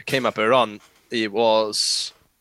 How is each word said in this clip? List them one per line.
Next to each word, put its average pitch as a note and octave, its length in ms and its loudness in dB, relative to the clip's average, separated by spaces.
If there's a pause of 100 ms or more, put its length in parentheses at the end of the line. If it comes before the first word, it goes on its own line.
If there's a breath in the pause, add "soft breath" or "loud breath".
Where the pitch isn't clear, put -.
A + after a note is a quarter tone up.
came C3 200 0
up G#2+ 120 -2
earlier A2 140 2
on. A2 280 2 (300)
It A2 220 -4
was A2 800 0 (280)